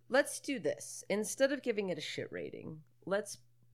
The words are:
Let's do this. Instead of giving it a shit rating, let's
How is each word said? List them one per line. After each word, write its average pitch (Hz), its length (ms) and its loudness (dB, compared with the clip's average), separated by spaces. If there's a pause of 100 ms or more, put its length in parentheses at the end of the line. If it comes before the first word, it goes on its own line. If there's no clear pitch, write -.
Let's 277 320 4
do 269 200 -2
this. - 500 -2
Instead 214 420 4
of 269 120 0
giving 208 260 0
it 160 80 0
a 156 40 -6
shit - 300 -4
rating, 90 480 -6 (260)
let's 208 340 0 (340)